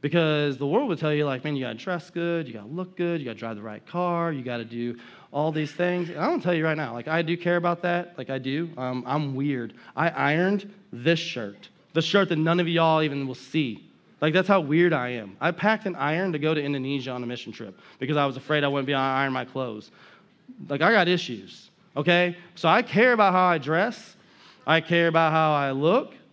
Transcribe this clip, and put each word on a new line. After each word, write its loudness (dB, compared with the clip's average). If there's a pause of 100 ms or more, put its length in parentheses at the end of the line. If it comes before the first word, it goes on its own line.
Because 0
the -2
world 0
would -4
tell 0
you, 0
like, -4
"Man, -4
you -4
gotta -6
dress -6
good, -4
you -14
gotta -14
look -10
good, -2
you -6
gotta -8
drive -8
the -12
right -12
car, -2
you -6
gotta -6
do -6 (360)
all 0
these -4
things." -2
And -10
I'm 0
gonna -2
tell 0
you 0
right 0
now, -6
like, -10
I 0
do 0
care 0
about 0
that. -2
Like, -10
I -4
do. -4
Um, -6
I'm -2
weird. -2 (220)
I 0
ironed 0 (200)
this 0
shirt, -8 (260)
the 2
shirt 2
that 0
none 2
of 0
y'all 4
even -2
will -6
see. -6 (320)
Like, 0
that's 2
how 6
weird 4
I -2
am. -8
I 2
packed 0
an -4
iron -2
to -4
go 0
to -2
Indonesia -4
on -6
a -6
mission -10
trip -14 (220)
because -2
I 4
was -2
afraid -2
I 2
wouldn't -2
be -2
able 2
to 2
iron 0
my -4
clothes. -8 (800)
Like, -4
I 6
got 6
issues, -4 (260)
okay? 4 (180)
So 0
I 6
care 4
about 6
how 4
I 4
dress. -2 (500)
I 4
care 2
about 4
how 4
I 0
look. 2 (180)